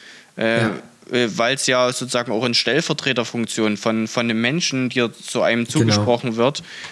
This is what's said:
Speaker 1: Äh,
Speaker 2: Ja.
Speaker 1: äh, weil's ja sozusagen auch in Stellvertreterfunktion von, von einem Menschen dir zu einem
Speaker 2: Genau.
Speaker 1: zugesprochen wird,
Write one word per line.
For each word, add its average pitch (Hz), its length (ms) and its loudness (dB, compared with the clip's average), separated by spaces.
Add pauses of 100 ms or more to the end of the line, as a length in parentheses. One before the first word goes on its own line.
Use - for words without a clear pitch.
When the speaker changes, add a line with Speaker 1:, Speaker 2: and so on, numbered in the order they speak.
(360)
Speaker 1:
Äh, 113 240 2
Speaker 2:
Ja. 113 100 2 (420)
Speaker 1:
äh, 120 240 2
weil's 120 300 0
ja 127 260 4
sozusagen 123 400 -4
auch 110 140 0
in 120 80 0
Stellvertreterfunktion 117 1200 0
von, 110 320 -2
von 120 160 -2
einem 113 160 0
Menschen 131 480 0
dir 120 240 0
zu - 300 -4
einem 117 240 4
Speaker 2:
Genau. - 120 -2
Speaker 1:
zugesprochen 113 580 2
wird, 127 260 0 (300)